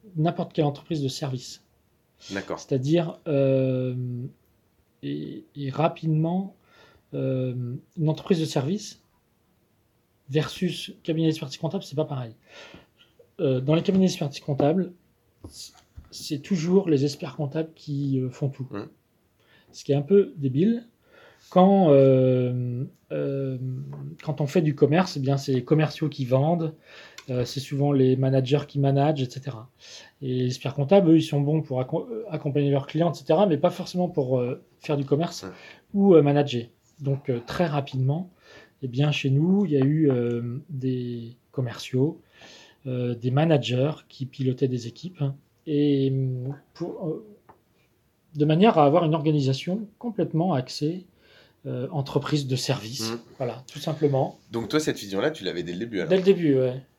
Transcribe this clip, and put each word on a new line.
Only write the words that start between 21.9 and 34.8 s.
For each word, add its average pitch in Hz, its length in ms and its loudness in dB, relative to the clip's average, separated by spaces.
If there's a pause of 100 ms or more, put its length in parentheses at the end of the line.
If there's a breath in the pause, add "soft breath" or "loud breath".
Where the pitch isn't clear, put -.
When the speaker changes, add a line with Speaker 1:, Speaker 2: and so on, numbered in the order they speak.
Speaker 1:
euh, 127 920 4 (280)
euh, 139 460 -4 (680)
quand 151 160 -6
on 147 60 0
fait 175 140 2
du 151 140 0
commerce, 160 420 2
eh 143 40 -6
bien, 135 160 0
c'est 135 160 -4
les 127 120 0
commerciaux 156 440 0
qui 135 160 -6
vendent, 156 500 2 (560 loud breath)
euh, 123 140 0
c'est 131 160 -6
souvent 143 320 0
les 131 240 4
managers 131 500 2
qui - 140 -6
managent, 139 420 2
et 127 80 -4
cetera. 127 400 -12 (500 loud breath)
Et 127 200 -4
les 127 60 0
experts 127 280 -4
comptables, 160 360 4
eux, 165 60 8
ils 160 60 6
sont 143 180 -2
bons 151 220 0
pour 127 180 -4
acco-, 156 300 -4
euh, 220 180 -8
accompagner 147 420 -2
leurs 139 160 0
clients, 160 260 0
et - 20 -6
cetera, 175 320 2
mais 160 100 2
pas 170 140 2
forcément 180 380 -4
pour, 131 320 0
euh, 123 220 -4 (180)